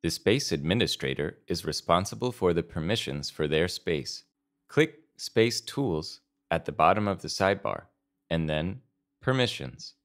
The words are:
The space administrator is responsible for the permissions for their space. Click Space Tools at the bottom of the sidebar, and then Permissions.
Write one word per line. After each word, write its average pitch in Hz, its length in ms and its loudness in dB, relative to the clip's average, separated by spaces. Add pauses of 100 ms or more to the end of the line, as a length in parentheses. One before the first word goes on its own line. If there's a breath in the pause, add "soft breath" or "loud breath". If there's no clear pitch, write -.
The 85 80 0
space 120 400 2
administrator 76 960 0
is 85 180 -4
responsible 95 680 0
for 90 220 2
the 82 80 2
permissions 78 680 -4
for 78 160 -2
their 78 220 2
space. - 560 -6 (440)
Click 160 320 0 (160)
Space 113 440 0
Tools 87 600 -4 (300)
at 82 140 0
the 76 80 -6
bottom 98 340 4
of 95 160 -2
the 78 60 -10
sidebar, 95 540 0 (480)
and 82 180 0
then 82 320 -2 (400)
Permissions. 117 760 -2 (100)